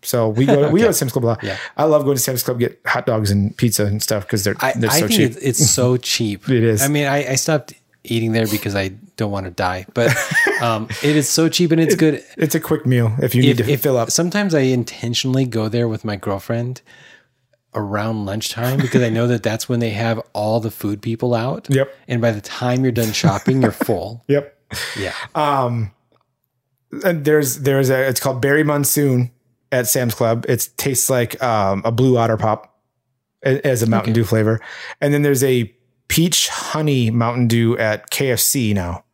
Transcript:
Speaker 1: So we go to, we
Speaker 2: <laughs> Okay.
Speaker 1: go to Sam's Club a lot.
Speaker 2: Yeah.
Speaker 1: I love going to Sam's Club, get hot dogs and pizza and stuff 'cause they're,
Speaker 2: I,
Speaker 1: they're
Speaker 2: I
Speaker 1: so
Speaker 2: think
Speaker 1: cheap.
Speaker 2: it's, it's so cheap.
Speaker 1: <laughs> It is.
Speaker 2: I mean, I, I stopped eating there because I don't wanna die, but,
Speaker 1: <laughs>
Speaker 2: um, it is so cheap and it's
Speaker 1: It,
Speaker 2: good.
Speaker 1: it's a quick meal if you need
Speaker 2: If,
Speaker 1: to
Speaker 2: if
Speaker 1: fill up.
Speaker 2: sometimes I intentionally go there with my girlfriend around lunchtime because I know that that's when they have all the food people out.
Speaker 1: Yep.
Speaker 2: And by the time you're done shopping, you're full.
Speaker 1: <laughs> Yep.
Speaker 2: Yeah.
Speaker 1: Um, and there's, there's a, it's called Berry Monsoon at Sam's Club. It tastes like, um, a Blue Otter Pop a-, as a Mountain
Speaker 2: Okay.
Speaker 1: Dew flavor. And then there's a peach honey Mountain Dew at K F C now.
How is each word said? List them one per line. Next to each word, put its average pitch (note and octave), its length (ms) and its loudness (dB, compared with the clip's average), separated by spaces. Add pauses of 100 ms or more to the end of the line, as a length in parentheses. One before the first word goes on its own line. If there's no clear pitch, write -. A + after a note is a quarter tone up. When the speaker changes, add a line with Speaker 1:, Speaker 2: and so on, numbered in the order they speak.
Speaker 1:
So A#2 260 0
we A2+ 180 2
go C#3+ 80 6 (120)
to, - 20 0
we D#3+ 120 4
Speaker 2:
<laughs> - 0 -
Okay. A#3 40 4
Speaker 1:
go - 40 6
to F#3 60 2
Sam's C#3 180 -2
Club B2+ 120 0
a A#2 40 2
lot. A2+ 160 -2
Speaker 2:
Yeah. F#2+ 120 -6 (200)
Speaker 1:
I D3 80 0
love D3+ 200 4
going C#3 120 2
to B2 60 -2
Sam's B2+ 200 -2
Club, B2 160 -2
get A#2 280 -2
hot - 200 -2
dogs A2 240 2
and G2+ 260 2
pizza G#2+ 300 2
and G2+ 160 -2
stuff G#2 240 -4
'cause G#2 180 -2
they're, G2 160 0
Speaker 2:
I, - 120 0
Speaker 1:
they're A#2 180 0
Speaker 2:
I D3+ 100 4
Speaker 1:
so G#3 80 0
Speaker 2:
think A3+ 120 0
Speaker 1:
cheap. A2 120 4
Speaker 2:
it's, - 40 -14 (240)
it's A#2+ 100 4
so B2+ 280 2
cheap. G#2 500 -4
Speaker 1:
<laughs> - 0 -
It B2 160 4
is. A2 180 2
Speaker 2:
I C#3 60 0
mean, D3 180 0
I, C#3 260 -2
I - 40 -2
stopped D3+ 380 -2 (300)
eating A2+ 280 -2
there A2+ 140 2
because G#2 300 -4
I G2 120 -2 (280)
don't G#2+ 160 -2
wanna F#2+ 180 -6
die, F#2 340 -4 (100)
but, A#2+ 220 2 (240)
Speaker 1:
<laughs> G4 220 0
Speaker 2:
um, A2+ 260 -2 (140)
it D3 140 2
is C#3+ 120 0
so D#3+ 200 2
cheap E3 240 2
and E3 80 4
it's C#3+ 140 4
Speaker 1:
It, - 40 -4
Speaker 2:
good. D#3 260 2 (140)
Speaker 1:
it's D#3+ 160 0
a D#3+ 60 0
quick D#3 260 -2
meal A#2+ 340 2
if C#3+ 140 -2
you B2 80 4
need B2 180 4
Speaker 2:
If, - 60 0
Speaker 1:
to D3 60 0
Speaker 2:
if C3+ 100 -2
Speaker 1:
fill C3+ 160 2
up. A2+ 120 -2
Speaker 2:
sometimes F3 440 0
I D3 60 4
intentionally C3 840 0
go A2+ 240 -2
there A#2+ 200 0
with G#2+ 160 -6
my G#2 120 -4
girlfriend A#2 680 -6 (920)
around G#2 500 -4
lunchtime A2+ 540 -4
because B2+ 240 2
I A#2+ 80 2
know A2+ 160 0
that A#2+ 160 0
that's A2+ 260 -4
when B2 120 0
they A#2 100 -2
have A2+ 320 -2 (100)
all G#2+ 280 0
the A2 100 -6
food G2+ 320 -6
people A#2+ 320 -2
out. B2+ 340 -4
Speaker 1:
Yep. C3+ 260 0 (140)
Speaker 2:
And A#2+ 140 -2
by A#2 80 4
the G#2 100 -4
time B2 440 -2
you're C3 80 2
done A2+ 200 0
shopping, C3 500 2
you're A2 100 4
full. A2 520 -4
Speaker 1:
<laughs> - 40 -20
Yep. C#3 280 0 (420)
Speaker 2:
Yeah. F#2+ 140 -4 (220)
Speaker 1:
Um, B2+ 560 0 (1120)
and E3+ 200 0
there's, D3 340 2
there's C3+ 320 2
a, C3+ 180 2
it's B2 120 -2
called B2+ 200 -2
Berry C#3+ 220 2
Monsoon C#3+ 680 0 (400)
at B2 160 0
Sam's B2 260 0
Club. A#2 340 0
It A#2+ 280 -2
tastes - 340 -2
like, B2 320 -2
um, G2+ 420 0
a A#2 60 0
Blue B2+ 260 4
Otter A2+ 200 2
Pop G#2+ 420 -4 (640)
a-, C3+ 220 2
as B2 160 2
a A#2 60 2
Mountain A2+ 240 2
Speaker 2:
Okay. A2+ 80 4
Speaker 1:
Dew A2+ 40 2
flavor. A2 360 0 (400)
And D3 120 2
then D3 100 2
there's C#3+ 220 2
a B2 260 2 (380)
peach E3 400 2
honey C#3+ 640 0
Mountain A#2+ 380 2
Dew A#2 280 4
at G#2+ 340 -2
K C#3 200 0
F A2+ 80 0
C A#2 340 0
now. F2 420 -4